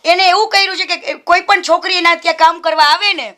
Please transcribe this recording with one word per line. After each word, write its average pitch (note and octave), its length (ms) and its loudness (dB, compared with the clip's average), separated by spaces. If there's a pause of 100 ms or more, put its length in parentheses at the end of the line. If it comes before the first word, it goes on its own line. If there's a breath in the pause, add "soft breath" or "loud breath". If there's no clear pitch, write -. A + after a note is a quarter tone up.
એને F4+ 220 2
એવું G#4 220 2
કર્યું G4 280 0
છે F#4 80 -4
કે - 280 -8
કોઈ F4 280 0
પણ G4 200 0
છોકરી F4+ 360 -2
એના E4+ 180 2
ત્યાં E4 200 -4
કામ E4 260 2
કરવા D#4+ 220 0
આવે F#4 300 2
ને A#3+ 240 -8